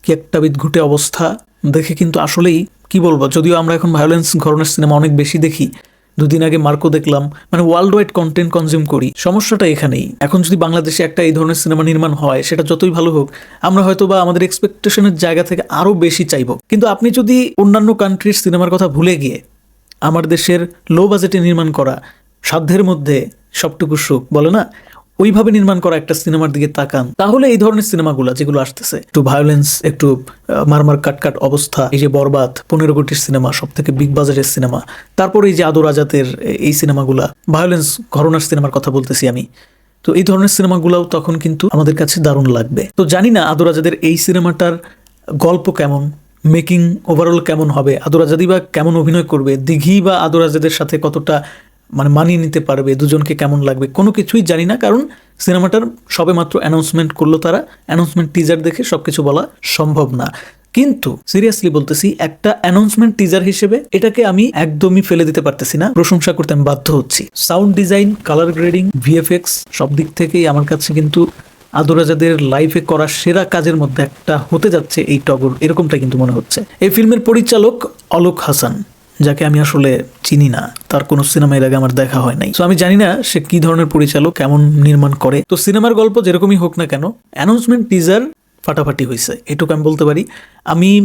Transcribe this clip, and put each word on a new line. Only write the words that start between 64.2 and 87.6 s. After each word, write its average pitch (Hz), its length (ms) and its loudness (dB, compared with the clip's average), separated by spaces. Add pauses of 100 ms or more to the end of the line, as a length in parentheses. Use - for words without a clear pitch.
আমি 196 180 2 (120)
একদমই 165 460 2
ফেলে 170 240 0
দিতে 160 160 0
পারতেছি 156 360 -4
না, 175 160 0
প্রশংসা 170 400 2
করতে 151 200 -4
আমি 143 100 2
বাধ্য 139 300 -2
হচ্ছি। - 300 -2 (120)
সাউন্ড 196 400 0
ডিজাইন, 202 320 2 (200)
কালার 165 240 2
গ্রেডিং, 175 320 0 (200)
ভিএফএক্স 165 480 0 (200)
সব - 260 -4
দিক 156 180 -2
থেকেই 170 320 0
আমার 147 180 2
কাছে 156 280 -4
কিন্তু 151 280 0 (520)
আদর 156 260 2
আজাদের 160 420 0
লাইফে 151 400 0
করা 156 260 -2
সেরা 185 380 0
কাজের 165 300 -2
মধ্যে 147 280 -2
একটা - 300 -4 (180)
হতে 170 180 0
যাচ্ছে 160 320 -2
এই 135 240 0
টগর, 135 340 0
এরকমটা 156 380 0
কিন্তু 131 200 -2
মনে 127 200 0
হচ্ছে। - 220 -6 (200)
এই 190 100 2
ফিল্মের 226 400 2
পরিচালক 226 460 2 (340)
অলোক 175 300 2
হাসান, 143 440 -4 (360)
যাকে 147 260 0
আমি 147 140 2
আসলে 139 440 0 (200)
চিনি 147 260 2
না, 117 120 -4 (280)
তার 139 140 -2
কোনো 143 200 -2
সিনেমা 143 340 2
এর 131 60 2
আগে 131 120 2
আমার 131 260 0
দেখা 127 180 -2
হয় 123 160 -2
নাই। - 220 -4
So 180 60 0
আমি 180 120 2
জানি 180 200 2
না 202 140 4 (140)
সে - 160 -2
কি 175 200 -2
ধরনের 165 260 2
পরিচালক, 151 500 0
কেমন 147 260 2 (260)
নির্মাণ 143 260 4
করে। 139 360 -2
তো 185 80 0
সিনেমার 214 360 0
গল্প 220 280 2
যেরকমই 185 340 2
হোক 170 220 0
না 170 80 -2
কেন, 147 180 -4 (280)
অ্যানাউন্সমেন্ট 233 580 0